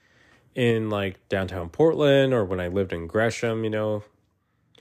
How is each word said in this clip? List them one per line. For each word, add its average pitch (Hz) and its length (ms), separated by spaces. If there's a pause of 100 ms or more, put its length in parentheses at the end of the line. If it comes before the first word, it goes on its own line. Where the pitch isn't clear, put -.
(560)
in, 113 340
like, 101 400
downtown 90 400
Portland 139 640
or 110 120
when 92 140
I 90 80
lived 92 260
in 85 140
Gresham, 113 560
you 110 60
know, 107 340 (760)